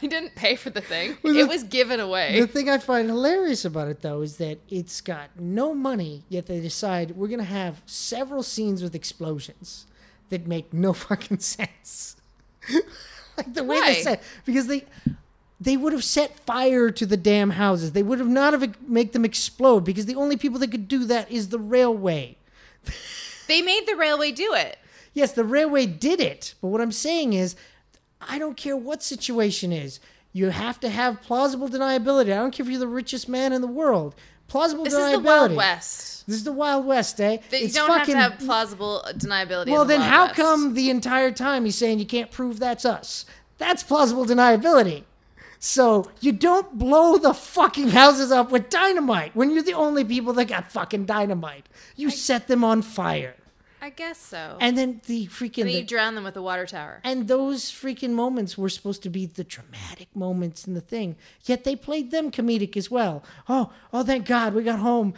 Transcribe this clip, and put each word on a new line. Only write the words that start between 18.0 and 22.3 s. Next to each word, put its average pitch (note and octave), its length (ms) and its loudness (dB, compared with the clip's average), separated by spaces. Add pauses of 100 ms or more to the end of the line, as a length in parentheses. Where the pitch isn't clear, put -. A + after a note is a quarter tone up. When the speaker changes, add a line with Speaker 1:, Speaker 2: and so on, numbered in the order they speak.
Speaker 2:
would A#3 160 0
have B3 100 0
not C#4 240 4
have B3+ 240 -2 (100)
make A#3 260 2
them A#3+ 120 2
explode, A#3+ 560 4
because F#3 240 -2
the B3 120 -6
only C#4+ 200 0
people C4 220 -2
that B3 120 0
could G#3 180 -6
do B3+ 180 0
that A3+ 240 0
is A3 180 -4
the A#3 100 -4
railway. G#3 760 0 (480)